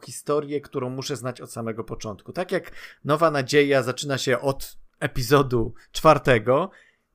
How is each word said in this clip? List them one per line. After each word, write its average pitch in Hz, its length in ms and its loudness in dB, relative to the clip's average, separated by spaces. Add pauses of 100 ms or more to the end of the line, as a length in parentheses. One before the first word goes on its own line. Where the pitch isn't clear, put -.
historię, 147 560 -4
którą 127 280 -8
muszę 131 260 -8
znać 123 260 -8
od 127 100 -16
samego 113 320 -8
początku. 110 500 -12
Tak 180 180 -6
jak 170 200 -4 (340)
Nowa 156 260 2
Nadzieja 139 520 4
zaczyna 127 340 -4
się 123 240 0
od - 360 -4 (220)
epizodu 127 760 2 (180)
czwartego, 139 800 4 (440)